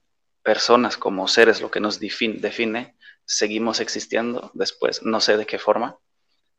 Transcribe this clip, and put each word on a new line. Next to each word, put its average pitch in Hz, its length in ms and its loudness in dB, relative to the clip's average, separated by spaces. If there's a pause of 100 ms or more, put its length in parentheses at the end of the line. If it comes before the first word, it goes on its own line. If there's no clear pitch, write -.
(420)
personas, 117 540 4
como 95 320 -4
seres, 113 320 6
lo - 100 -6
que 104 100 -2
nos 104 200 -2
defin-, 107 400 -4
define, 113 560 -4 (280)
seguimos 110 560 -2
existiendo 113 760 -4
después, - 480 -4
no 110 180 0
sé 107 160 4
de 107 100 -2
qué 101 120 -6
forma. 113 380 0 (640)